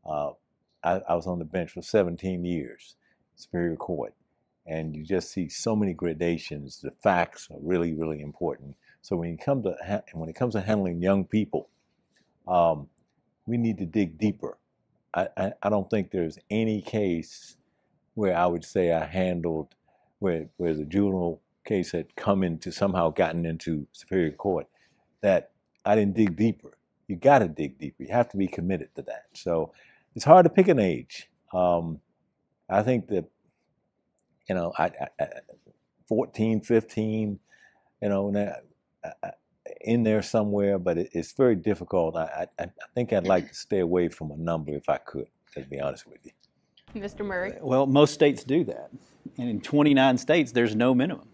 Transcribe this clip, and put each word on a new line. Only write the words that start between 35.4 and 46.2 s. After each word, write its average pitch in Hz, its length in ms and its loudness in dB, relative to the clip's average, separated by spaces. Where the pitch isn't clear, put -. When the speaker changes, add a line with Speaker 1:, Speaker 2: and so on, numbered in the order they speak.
Speaker 1:
fourteen, 110 540 0
fifteen, 110 800 0
you 104 80 0
know, 101 200 0
and 101 80 0
I, 101 180 -2
I, - 80 -12
I, - 80 -8
in 117 220 2
there 110 180 2
somewhere, 101 580 0
but 87 180 0
it, 85 160 -2
it's 82 200 -6
very 123 220 4
difficult. 87 600 -2
I, 80 320 -6
I, 85 60 -6
I 85 40 -8
think 120 180 -2
I'd 92 140 2
like 90 220 2
to - 60 -20
stay - 240 -2
away 87 300 2
from 78 220 -10
a 73 60 -14
number 80 360 -4
if 71 160 -6
I 71 80 2
could, - 300 -10
to - 80 -10
be 69 180 -10
honest - 280 -6
with - 160 -20